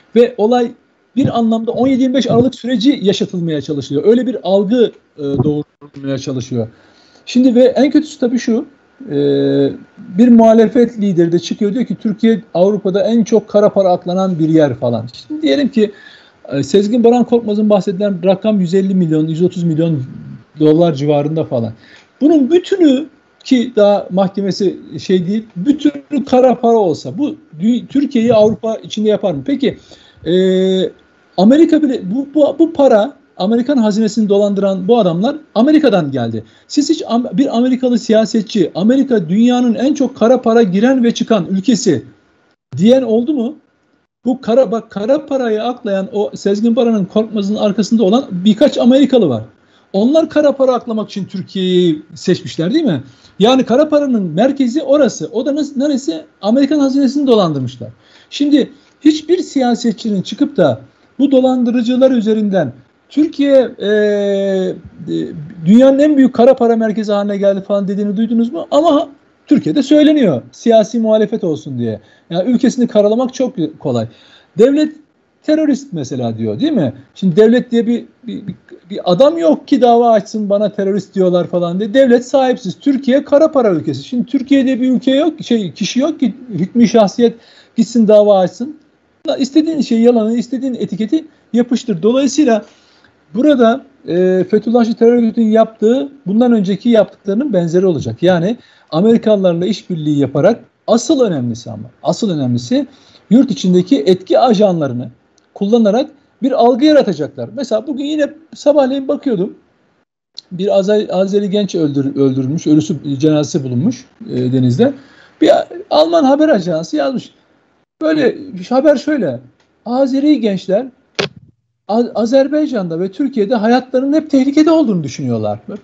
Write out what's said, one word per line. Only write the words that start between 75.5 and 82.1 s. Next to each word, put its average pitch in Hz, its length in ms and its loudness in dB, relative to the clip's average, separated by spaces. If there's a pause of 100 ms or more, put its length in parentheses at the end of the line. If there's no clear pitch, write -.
mesela 127 440 -6
diyor, 110 220 -4
değil 302 120 -2
mi? 165 220 -2 (220)
Şimdi 185 200 -2
devlet 226 360 4
diye 233 160 0
bir, 240 180 -4 (220)
bir, 202 200 -14
bir, - 80 -12 (340)
bir 196 100 -10 (120)
adam 285 260 4
yok 320 300 0
ki 262 140 2
dava 240 300 4
açsın, 214 380 -2
"Bana 202 220 0
terörist 196 440 -4
diyorlar." 180 320 2
falan 175 320 -4
diye. 208 140 -6
Devlet 254 320 4